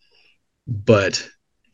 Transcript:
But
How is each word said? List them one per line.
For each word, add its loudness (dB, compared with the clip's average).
But 0